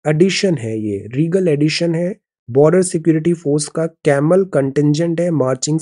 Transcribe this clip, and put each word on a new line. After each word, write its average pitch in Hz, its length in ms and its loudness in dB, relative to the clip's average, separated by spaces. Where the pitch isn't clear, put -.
एडिशन 175 480 2
है 113 260 -6
ये, 104 340 -6
रीगल 165 340 0
एडिशन 156 460 0
है, 175 220 -4
बॉर्डर 156 320 4
सिक्योरिटी 165 520 0
फोर्स 147 340 -2
का 160 180 -4
कैमल 156 580 0
कंटिजेंट 147 760 0
है, 175 100 0
marching 139 520 -2